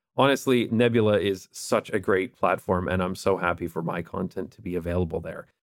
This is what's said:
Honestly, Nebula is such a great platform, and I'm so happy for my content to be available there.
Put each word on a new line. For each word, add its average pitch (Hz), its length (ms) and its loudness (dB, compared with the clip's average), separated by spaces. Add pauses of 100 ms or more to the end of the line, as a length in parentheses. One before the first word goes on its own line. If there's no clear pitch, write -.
(180)
Honestly, 127 520 4
Nebula 113 480 4
is 95 320 -2
such - 380 -4
a 107 100 -2
great 95 380 0
platform, 92 500 0
and 92 160 0
I'm 90 120 -2
so 95 240 0
happy 87 300 -2
for 82 120 -8
my 85 220 -4
content 92 480 -8
to - 100 -20
be 90 160 -6
available 85 440 -2
there. 80 260 -12 (180)